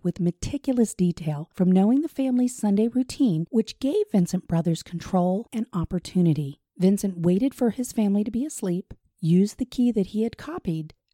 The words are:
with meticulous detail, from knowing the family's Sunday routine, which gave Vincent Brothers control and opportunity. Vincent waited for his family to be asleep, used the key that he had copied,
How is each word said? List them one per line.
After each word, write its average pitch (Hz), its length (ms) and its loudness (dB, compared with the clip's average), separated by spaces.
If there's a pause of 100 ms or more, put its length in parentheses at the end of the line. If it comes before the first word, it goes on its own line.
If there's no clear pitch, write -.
with 180 180 -4
meticulous 240 720 -2
detail, 160 600 -2
from 180 160 2
knowing 202 300 4
the 320 80 0
family's 247 480 0
Sunday 208 320 2
routine, 233 640 0
which - 320 -2
gave 381 280 0
Vincent 180 380 0
Brothers 165 360 0
control 180 680 -2
and 226 220 -4
opportunity. 165 880 -2 (160)
Vincent 190 420 0
waited 185 340 2
for 240 180 0
his 247 200 -6
family 208 320 2
to 214 80 -6
be 233 140 -4
asleep, 185 480 -6 (260)
used 180 380 4
the 262 80 -6
key 240 260 0
that 196 160 0
he 214 160 -4
had 226 140 -4
copied, 160 560 -8 (200)